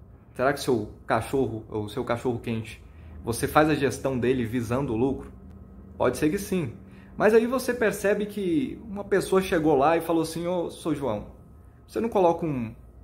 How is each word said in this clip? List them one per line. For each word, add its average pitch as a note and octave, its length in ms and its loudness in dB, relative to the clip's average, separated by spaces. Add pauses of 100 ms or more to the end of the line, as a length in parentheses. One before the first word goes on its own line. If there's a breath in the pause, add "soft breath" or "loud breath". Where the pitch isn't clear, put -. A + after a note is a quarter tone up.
(340)
Será C3+ 200 2
que C#3 60 -8
seu A2 300 0 (180)
cachorro, A#2 640 0
ou G#2 200 -4
seu B2 140 -6
cachorro A#2 360 -2
quente, A2 440 -8 (400 loud breath)
você A#2 240 -2
faz D#3 220 6
a D3+ 60 2
gestão C3 440 0
dele B2 260 2
visando A#2+ 480 -2
o A2 40 0
lucro? - 340 -2 (640)
Pode B2+ 200 2
ser D#3 120 2
que F#3+ 80 0
sim. F3+ 360 -4 (440 loud breath)
Mas G#3+ 160 6
aí A#3 140 6
você B3 260 -2
percebe G#3 520 0
que F3 600 -2
uma G3+ 180 -8
pessoa F#3+ 360 2
chegou D#3+ 340 2
lá D3+ 220 6
e E3 40 -2
falou E3 200 2
assim: E3 240 -4
"Ô, F3 240 -2
Sou - 240 -4
João, A#2+ 340 -4 (600 soft breath)
você - 120 -6
não A3+ 100 0
coloca E3+ 360 4
um A#2+ 300 -4 (280)